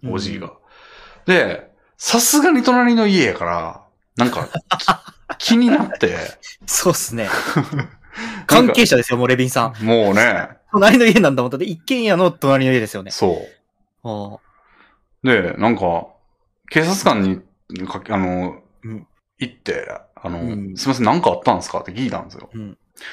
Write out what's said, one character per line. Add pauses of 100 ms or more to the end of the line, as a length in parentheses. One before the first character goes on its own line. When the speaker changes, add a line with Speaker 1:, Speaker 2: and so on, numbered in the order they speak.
Speaker 1:
お
じ
い
が。
Speaker 2:
う
ん。 (720)
Speaker 1:
で、 (260)
さ
す
が
に
隣
の
家
や
か
ら、 (320)
な
ん
か、 (440)
Speaker 2:
<laughs>
Speaker 1:
気
に
な
っ
て。 (500)
Speaker 2:
そ
う
っ
す
ね。
Speaker 1:
<laughs>
な
ん
か、 (580)
Speaker 2:
関
係
者
で
す
よ、
も
う、
レ
ビ
ン
さ
ん。
Speaker 1:
も
う
ね。 (220)
Speaker 2:
隣
の
家
な
ん
だ
も
ん。
だ
っ
て、
一
軒
家
の
隣
の
家
で
す
よ
ね。
Speaker 1:
そ (720)
う。
Speaker 2:
あ
あ。 (840)
Speaker 1:
で、
な
ん
か、 (600)
警
察
官
に、
か-、
あ
の、 (220)
Speaker 2:
う
ん。 (320)
Speaker 1:
行
っ
て、 (260)
あ
の、
Speaker 2:
う
ん。
Speaker 1:
「す
い
ま
せ
ん、
な
ん
か
あ
っ
た
ん
で
す
か？」
っ
て
聞
い
た
ん
で
す
よ。
Speaker 2:
う
ん。 (340)